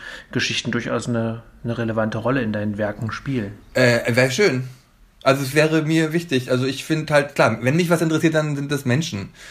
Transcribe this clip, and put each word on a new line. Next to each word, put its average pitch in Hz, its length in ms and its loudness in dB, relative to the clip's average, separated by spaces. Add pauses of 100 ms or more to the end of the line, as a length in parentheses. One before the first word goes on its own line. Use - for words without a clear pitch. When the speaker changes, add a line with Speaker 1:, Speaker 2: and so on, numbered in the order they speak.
(340)
Speaker 1:
Geschichten - 380 -4
durchaus 117 360 -4
eine, 113 360 -2 (200)
eine 117 140 -4
relevante 113 400 -2
Rolle 123 240 0
in 107 100 -2
deinen 104 260 -4
Werken 104 360 -4
spielen. 110 400 -6 (200)
Speaker 2:
Äh, 120 260 4 (160)
wär 127 140 4
schön. 131 360 2 (600)
Also 135 160 4
es 131 140 -4
wäre 156 280 4
mir 160 280 2
wichtig. 135 400 -2
Also 127 140 2
ich 135 180 -4
find 156 260 -4
halt, 143 260 2
klar, 117 260 2
wenn 131 160 2
mich 175 120 2
was 170 120 4
interessiert, 160 340 2
dann 151 220 0
sind 143 160 -6
das 139 100 -4
Menschen. 123 460 -2 (220)